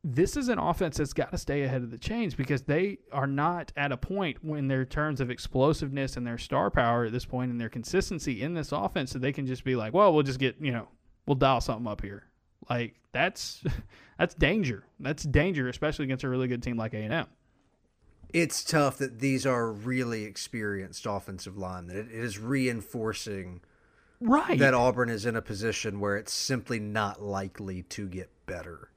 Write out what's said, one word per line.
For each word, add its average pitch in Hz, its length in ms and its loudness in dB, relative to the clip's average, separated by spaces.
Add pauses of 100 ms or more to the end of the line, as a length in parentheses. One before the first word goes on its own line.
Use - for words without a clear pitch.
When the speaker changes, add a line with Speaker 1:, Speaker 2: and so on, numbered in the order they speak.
Speaker 1:
This 156 340 2
is 262 100 0
an 226 120 2
offense 165 380 0
that's 151 160 0
gotta - 240 -2
stay 143 260 0
ahead 131 200 0
of 117 80 -8
the 127 60 -12
chains 214 380 -2
because 135 280 0
they 180 360 0 (120)
are 139 160 0
not 151 480 0
at 143 160 0
a 123 60 -2
point 185 460 -2
when 151 240 -2
their 131 180 2
terms 151 340 -2
of 123 100 0
explosiveness 135 880 2
and 123 100 -4
their 117 120 -4
star 123 340 2
power 117 340 4
at 107 60 -2
this 123 140 -2
point 127 260 -2
and 120 80 -4
their 113 100 -4
consistency 135 720 -2
in 151 120 -2
this 156 180 -4
offense 156 420 -2
that 139 60 -4
they 135 140 0
can 139 120 -4
just 127 200 -4
be 131 100 2
like, 110 180 -2
"Well, 190 200 8
we'll 151 100 8
just 131 160 0
get, 131 220 2
you 143 100 0
know, 117 160 -4 (380)
we'll 143 100 4
dial 131 240 6
something 117 280 -4
up 104 140 -6
here." 101 220 -10 (460)
Like, 120 260 -2 (160)
that's, - 520 -2 (280)
<laughs> - 260 -20
that's 175 180 2
danger. 143 500 2 (140)
That's 143 240 -4
danger, 151 440 4
especially 151 380 -2
against 131 180 -2
a 135 60 -2
really 127 180 2
good 120 160 -2
team 120 140 -2
like 110 160 -4
A - 40 -6
and 107 160 -4
M. 160 140 0 (1040)
Speaker 2:
It's 165 300 0
tough 143 360 2
that 127 200 -4
these 131 260 2
are 120 260 2
really 117 520 -2
experienced 101 840 -6
offensive 98 520 -6
linemen. 92 400 -8
It, 110 140 -8
it 113 120 -6
is 104 160 -6
reinforcing 110 1200 -4 (600)
Speaker 1:
Right. 247 380 4
Speaker 2:
that 135 140 8
Auburn 123 360 4
is 110 160 -4
in 117 100 0
a 110 60 0
position 104 580 -4
where 101 180 2
it's - 160 -6
simply 123 460 -2
not 104 420 -2
likely 98 600 -6
to 101 240 -8
get 92 220 -10 (160)
better. 87 520 -10